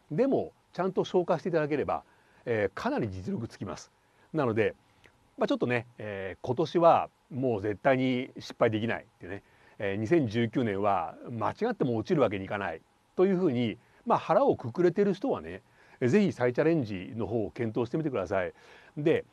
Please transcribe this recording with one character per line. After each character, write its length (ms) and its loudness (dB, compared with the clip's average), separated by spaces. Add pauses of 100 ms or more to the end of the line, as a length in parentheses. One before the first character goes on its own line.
(100)
で 160 2
も、 260 0 (200)
ち 80 -6
ゃ 80 0
ん 40 -4
と 120 -2
消 200 2
化 140 0
し 40 -12
て 80 -4
い 20 -2
た 80 2
だ 80 0
け 80 0
れ 80 -2
ば、 180 -4 (440)
え 280 0
ー、 60 -10
か 100 -2
な 80 -2
り 120 -2
実 220 -6
力 140 -4
つ 120 -20
き 60 -8
ま 120 -8
す。 160 -20 (400)
な 120 0
の 100 0
で、 200 2 (640)
ま 60 0
あ、 20 2
ち 60 -2
ょ 20 2
っ 40 0
と 80 0
ね、 200 0 (120)
え 440 -8
ー、 40 -10
今 100 -2
年 220 0
は 300 6 (220)
も 280 -2
う 40 -4
絶 200 -2
対 140 4
に 420 0
失 200 -14
敗 120 4
で 100 0
き 80 -2
な 100 -2
い 60 -12
っ 20 -20 (120)
て 80 -16
い 20 -12
う 40 -10
ね、 100 -12 (360)
え 160 -2
ー、 20 -4
二 100 -2
千 200 4
十 220 0
九 160 -2
年 180 -2
は 320 0 (160)
間 220 -2
違 20 -14 (160)
っ 40 -6
て 100 -2
も 120 0
落 100 -4
ち 80 0
る 60 2
わ 80 6
け 100 -4
に 60 -8
い 40 -10
か 100 -4
な 140 -4
い 80 -12 (360)
と 80 4
い 80 4
う 40 2
ふ 100 2
う 60 2
に、 260 0 (260)
ま 120 4
あ、 20 -4
腹 260 2
を 120 4
く 160 -8
く 100 0
れ 100 4
て 120 0
る 100 2
人 160 -4
は 100 -2
ね、 220 -12 (380)
え 60 2
ー、 20 2
ぜ 120 6
ひ 120 4
再 200 0
チ 80 0
ャ 40 2
レ 100 4
ン 100 0
ジ 320 -8
の 100 -2
方 200 -2
を 40 -10
検 280 -4
討 100 0
し 20 -20
て 60 -2
み 80 -2
て 60 -4
く 60 -4
だ 100 -2
さ 180 0
い。 80 -6 (440)
で、 360 2